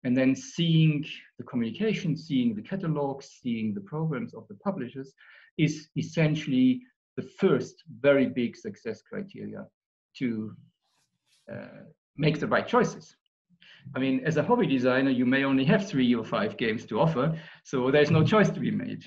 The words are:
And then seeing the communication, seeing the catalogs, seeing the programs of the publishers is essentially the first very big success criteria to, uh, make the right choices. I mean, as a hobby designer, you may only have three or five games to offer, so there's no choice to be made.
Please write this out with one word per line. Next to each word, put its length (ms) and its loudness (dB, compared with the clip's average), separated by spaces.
And 140 0
then 180 4
seeing 680 2
the 80 -14
communication, 720 -2
seeing 380 0
the 80 -8
catalogs, 800 -4
seeing 320 -4
the 80 -8
programs 500 -6
of 160 -18
the 60 -18
publishers 580 -8
is 400 -2
essentially 800 0
the 40 -8
first 460 0
very 260 4
big 300 -4
success 460 -12
criteria 640 -12
to, 400 -6
uh, 320 -16
make 240 0
the 80 -4
right 180 0
choices. 480 0
I 40 -6
mean, 260 0
as 140 0
a 40 0
hobby 240 2
designer, 440 2
you 160 2
may 180 2
only 220 2
have 200 4
three 280 2
or 100 -2
five 320 -2
games 300 -4
to 120 -4
offer, 400 0
so 260 -2
there's 200 6
no 140 6
choice 260 6
to 100 -8
be 100 0
made. 360 -6